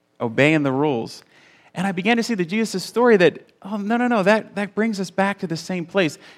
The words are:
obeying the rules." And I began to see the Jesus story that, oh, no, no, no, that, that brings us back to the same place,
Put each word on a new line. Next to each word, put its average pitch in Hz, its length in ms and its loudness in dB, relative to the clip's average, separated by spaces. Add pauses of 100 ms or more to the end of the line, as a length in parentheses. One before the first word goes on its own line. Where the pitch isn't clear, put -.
(200)
obeying 139 440 2
the 139 80 0
rules." 131 520 -4 (500)
And 185 140 -4
I 196 60 -4
began 196 240 0
to 226 60 0
see 233 100 -4
the 185 100 -2
Jesus 196 400 -4
story 240 320 4
that, 175 340 4 (120)
oh, 202 160 -8
no, 202 180 -2
no, 247 120 0
no, 233 160 2
that, 202 320 2
that 202 200 -6
brings 208 240 -2
us 185 100 -6
back 196 300 -2
to 190 80 -8
the 165 80 -6
same 175 300 -6
place, 175 320 0 (200)